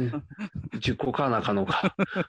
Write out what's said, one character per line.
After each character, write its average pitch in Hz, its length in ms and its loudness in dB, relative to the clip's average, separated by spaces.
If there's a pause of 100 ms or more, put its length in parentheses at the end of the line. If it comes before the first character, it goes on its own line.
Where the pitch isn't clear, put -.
(800)
十 - 160 2
個 135 160 0
買 143 140 2
わ 131 40 2
な 113 80 4
あ 104 40 0
か 104 100 2
ん 101 40 4
の 98 80 2
か。 - 300 0 (340)